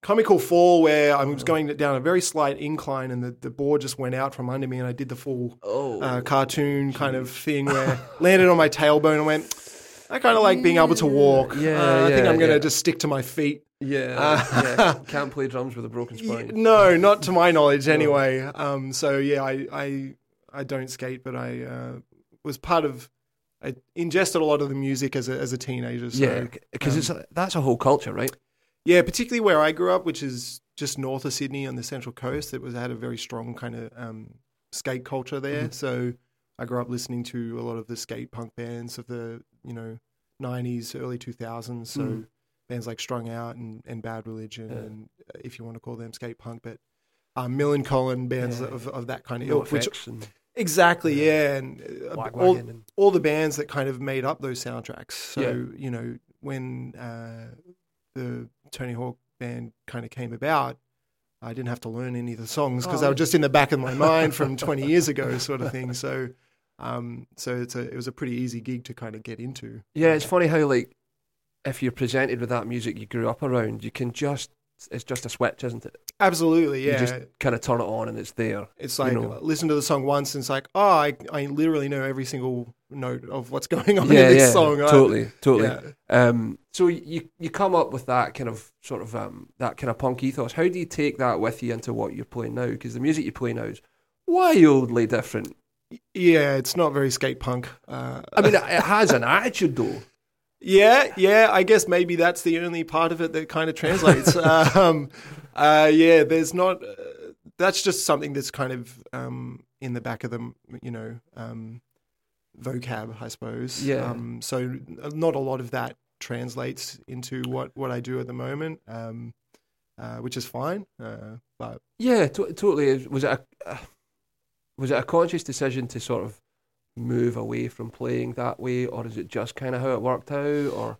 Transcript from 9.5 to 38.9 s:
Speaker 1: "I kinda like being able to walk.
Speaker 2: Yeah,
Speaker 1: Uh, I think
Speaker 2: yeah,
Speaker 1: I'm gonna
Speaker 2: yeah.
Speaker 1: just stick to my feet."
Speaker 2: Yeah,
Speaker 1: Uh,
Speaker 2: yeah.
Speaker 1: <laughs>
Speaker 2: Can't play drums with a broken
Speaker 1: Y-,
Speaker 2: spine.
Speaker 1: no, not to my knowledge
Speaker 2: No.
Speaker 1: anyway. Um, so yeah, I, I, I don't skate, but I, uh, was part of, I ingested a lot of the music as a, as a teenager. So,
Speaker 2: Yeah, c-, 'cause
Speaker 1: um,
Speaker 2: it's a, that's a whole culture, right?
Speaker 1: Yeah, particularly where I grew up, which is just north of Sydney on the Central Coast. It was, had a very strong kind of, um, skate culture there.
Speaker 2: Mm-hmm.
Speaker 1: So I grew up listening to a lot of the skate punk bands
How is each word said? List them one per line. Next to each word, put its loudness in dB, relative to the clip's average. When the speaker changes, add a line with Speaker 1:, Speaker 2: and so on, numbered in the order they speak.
Speaker 1:
"I -6
kinda 4
like 6
being 6
able 8
to 2
walk. 6
Speaker 2:
Yeah, 0
Speaker 1:
Uh, 4
I 6
think 6
Speaker 2:
yeah, 6
Speaker 1:
I'm 6
gonna 6
Speaker 2:
yeah. 6
Speaker 1:
just 0
stick 0
to -2
my -2
feet." -2
Speaker 2:
Yeah, -4
Speaker 1:
Uh, 2
Speaker 2:
yeah. 4
Speaker 1:
<laughs> -20
Speaker 2:
Can't -4
play -4
drums -6
with -10
a -8
broken -8
Speaker 1:
Y-, -14
Speaker 2:
spine. -6
Speaker 1:
no, 8
not 6
to -2
my 6
knowledge 6
Speaker 2:
No. 4
Speaker 1:
anyway. 2
Um, -6
so 0
yeah, 0
I, -6
I, -8
I -10
don't -8
skate, -12
but -10
I, -8
uh, -12
was -8
part 2
of, -6
I -10
ingested 0
a 2
lot 2
of -4
the -6
music -4
as -4
a, -4
as -4
a -6
teenager. -8
So, 2
Speaker 2:
Yeah, 0
c-, -16
'cause 0
Speaker 1:
um, 2
Speaker 2:
it's -4
a, -10
that's -4
a 0
whole 4
culture, 2
right? -4
Speaker 1:
Yeah, 8
particularly -2
where 6
I 4
grew 0
up, 2
which -4
is -10
just -6
north -6
of -4
Sydney -6
on -8
the -8
Central -12
Coast. -8
It -8
was, -10
had -8
a -10
very -10
strong -10
kind -12
of, -12
um, -16
skate -8
culture -8
there. -6
Speaker 2:
Mm-hmm. -8
Speaker 1:
So -6
I -12
grew -6
up -10
listening -8
to -10
a -10
lot -8
of -14
the -12
skate -12
punk -14
bands -12